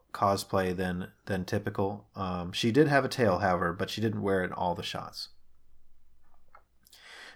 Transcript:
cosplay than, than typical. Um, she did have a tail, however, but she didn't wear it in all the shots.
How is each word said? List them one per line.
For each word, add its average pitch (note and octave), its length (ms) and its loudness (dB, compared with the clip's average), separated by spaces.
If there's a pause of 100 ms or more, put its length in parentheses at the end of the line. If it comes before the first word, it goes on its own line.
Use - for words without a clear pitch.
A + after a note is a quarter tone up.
(120)
cosplay F#2+ 640 2
than, F2+ 360 -4 (140)
than F#2 180 -2
typical. G#2 720 -4
Um, F2+ 340 -4
she A#2 220 0
did C#3+ 160 8
have C#3 160 4
a B2+ 40 0
tail, G2+ 300 4
however, F2+ 340 2
but F#2+ 160 -4
she - 120 -6
didn't G#2 220 0
wear G2 200 2
it F2+ 40 -2
in - 60 -4
all F2+ 220 0
the F2+ 80 -8
shots. - 460 -8 (2000)